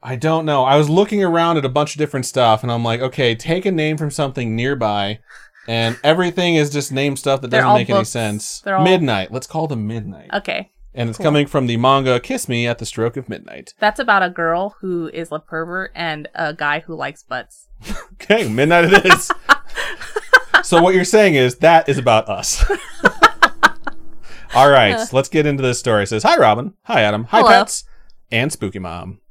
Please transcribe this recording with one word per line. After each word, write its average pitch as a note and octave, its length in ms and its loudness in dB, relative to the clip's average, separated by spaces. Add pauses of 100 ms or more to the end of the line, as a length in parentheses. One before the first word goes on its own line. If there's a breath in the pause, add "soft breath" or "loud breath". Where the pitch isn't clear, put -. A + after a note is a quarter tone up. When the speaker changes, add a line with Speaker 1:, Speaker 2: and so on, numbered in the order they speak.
Speaker 1:
I B2+ 120 -10
don't D#3+ 300 -2
know. C#3+ 180 2
I C3+ 140 4
was D3+ 120 4
looking G3+ 340 2
around E3+ 340 2
at C#3 80 -2
a C3 40 -2
bunch D3 260 -2
of - 20 -16
different D3 300 -4
stuff, A#2 360 2
and B2 80 -4
I'm A#2 120 -2
like, A#2 180 -2
"Okay, B2+ 340 -2
take E3 300 -4
a G3 60 0
name D#3 260 -2
from D3+ 140 -6
something C3 440 -4
nearby." G#2+ 640 -2 (480 loud breath)
And A#2 360 -2
everything F3 540 0
is D3 120 0
just C#3+ 220 -6
name C#3 260 -2
stuff C3+ 240 -2
that C#3 80 -10
Speaker 2:
They're G#3+ 120 2
Speaker 1:
doesn't - 100 2
Speaker 2:
all G#3+ 60 6
Speaker 1:
make A3 120 -2
any G3+ 120 2
Speaker 2:
books. G#3 80 -6
Speaker 1:
sense. G#2+ 520 -6
Speaker 2:
They're G3 160 -4
all F#3+ 60 2
Speaker 1:
Midnight. D3 480 2
Let's B2 160 -10
call D#3+ 180 -6
them A#2 220 -6
Midnight. G#2 440 -12
Speaker 2:
Okay. - 380 -8 (240)
Speaker 1:
And A#2+ 160 -4
it's A2 80 -10
Speaker 2:
Cool. G3+ 60 -10
Speaker 1:
coming D3 240 2
from C#3 180 -2
the A#2+ 100 -2
manga B2+ 440 2
Kiss - 280 -6
Me A#2+ 200 -2
at A#2 100 -4
the A2+ 80 -12
Stroke A#2 320 -4
of C3 100 -12
Midnight. - 520 -14
Speaker 2:
That's G#3+ 200 0
about G#3+ 220 2
a F3+ 80 0
girl F3+ 520 -4
who F3 300 -6
is - 200 -12
a D3+ 80 -8
pervert F3 560 -10
and D#3 400 -10
a D#3 180 -6
guy D3+ 280 -4
who E3 140 -14
likes C#3 280 -10
butts. - 440 -14 (140)
Speaker 1:
<laughs> - 140 -8 (180)
Okay, G#3 340 0
Midnight D#3+ 460 4
it - 140 6
is. - 300 4
Speaker 2:
<laughs> - 1300 -2
Speaker 1:
So E3+ 180 4
what F#3 140 4
you're F#3 80 4
saying G3+ 320 4
is B2+ 220 2
that E3 320 6
is C3 80 0
about A2+ 320 2
us. - 400 -2
<laughs> - 1900 -2
All C3+ 140 8
right, A#2+ 260 6
Speaker 2:
Uh. - 160 -4
Speaker 1:
let's C3+ 180 0
get D#3 160 2
into C#3+ 180 0
this B2 160 0
story. G#2+ 240 2
It G2 40 -4
says, G#2+ 160 -4
"Hi, D#4+ 140 4
Robin. B2 360 2 (100)
Hi, F#3+ 180 0
Adam. G#2 240 0
Hi, - 140 2
Speaker 2:
Hello. B3+ 120 6
Speaker 1:
pets." - 320 2 (480)
And B2 200 0
Spooky F#2+ 280 -8
Mom. F2+ 400 -12 (120)